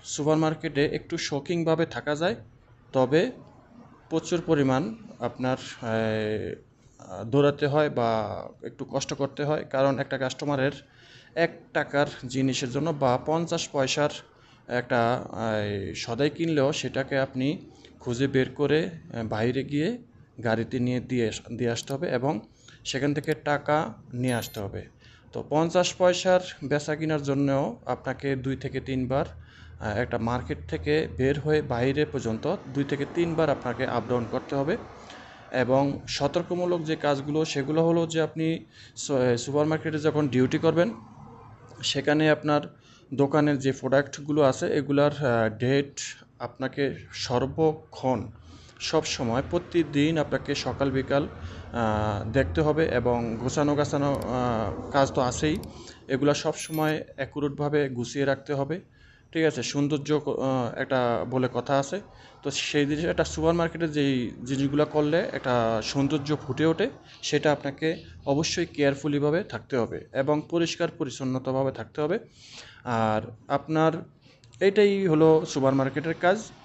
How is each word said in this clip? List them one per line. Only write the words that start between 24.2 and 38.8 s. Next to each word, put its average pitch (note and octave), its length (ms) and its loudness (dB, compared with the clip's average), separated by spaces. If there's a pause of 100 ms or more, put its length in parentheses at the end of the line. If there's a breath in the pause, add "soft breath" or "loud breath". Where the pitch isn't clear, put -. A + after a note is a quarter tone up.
আসতে A2+ 260 -4
হবে। G2 380 -10 (360 soft breath)
তো A2+ 160 -6
পঞ্চাশ E3+ 440 2
পয়সার F3+ 460 4 (240)
বেচা D3 320 0
কিনার D#3 280 -2
জন্যও C#3 600 2
আপনাকে C3+ 500 -4
দুই C3 200 -4
থেকে C3 240 -6
তিনবার, C3 460 -2 (540 loud breath)
আহ, G#2 180 -2
একটা A#2+ 200 0
মার্কেট A#2+ 400 -2 (100)
থেকে D3+ 400 0 (100)
বের C3+ 220 2
হয়ে D3+ 220 2
বাইরে C3+ 440 0
পর্যন্ত C3 500 -4 (180)
দুই C#3 100 0
থেকে C#3 220 -2 (100)
তিনবার D#3+ 340 2
আপনাকে B2 360 -2
আপ A#2 240 -2
ডাউন B2 220 0
করতে C3 240 -4
হবে। D3 220 0 (760 loud breath)
এবং C3 560 2
সতর্কমূলক F3 760 0
যে D#3 120 -2
কাজগুলো D3 500 0
সেগুলো D#3 420 0
হলো E3 200 4
যে D#3+ 140 0
আপনি D#3+ 440 -2 (300 loud breath)